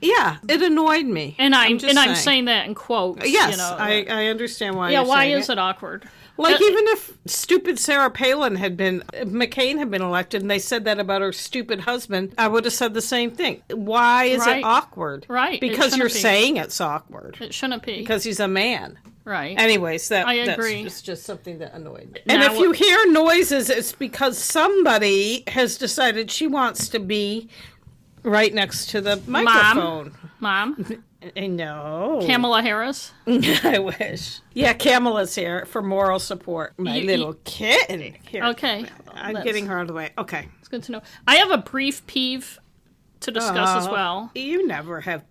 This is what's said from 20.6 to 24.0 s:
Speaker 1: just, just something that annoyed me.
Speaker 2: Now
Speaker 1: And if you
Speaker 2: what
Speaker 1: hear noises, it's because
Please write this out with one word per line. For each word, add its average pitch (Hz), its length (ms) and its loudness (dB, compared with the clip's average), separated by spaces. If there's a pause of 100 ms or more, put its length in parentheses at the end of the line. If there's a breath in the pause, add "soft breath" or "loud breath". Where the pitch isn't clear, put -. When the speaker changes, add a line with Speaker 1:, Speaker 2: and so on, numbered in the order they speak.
Speaker 1:
just, 208 240 -14
just 175 180 -12
something 175 360 -14
that 160 120 -14
annoyed 139 400 -18
me. - 140 -18
Speaker 2:
Now 247 80 4
Speaker 1:
And 311 80 6
if 220 160 4
you 359 120 6
Speaker 2:
what 320 60 0
Speaker 1:
hear 392 340 6
noises, 311 600 4
it's 226 220 -2
because 262 440 -4